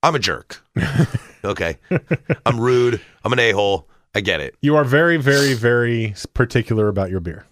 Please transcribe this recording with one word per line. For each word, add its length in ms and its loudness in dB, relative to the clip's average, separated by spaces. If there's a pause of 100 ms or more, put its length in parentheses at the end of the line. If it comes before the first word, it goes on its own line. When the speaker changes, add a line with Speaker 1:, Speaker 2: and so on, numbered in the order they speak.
Speaker 1:
I'm 120 4
a 40 2
jerk. 420 -8 (140)
Speaker 2:
<laughs> 40 -2 (600)
Speaker 1:
Okay? 360 -4 (680)
I'm 140 0
rude. 400 2 (240)
I'm 80 -2
an 80 0
a-hole. 480 2 (260)
I 60 0
get 220 -2
it. 200 -10
Speaker 2:
You 140 2
are 80 4
very, 320 2
very, 380 2
very 540 0
s-, 180 -10
particular 640 0
about 200 -2
your 120 -4
beer. 300 -12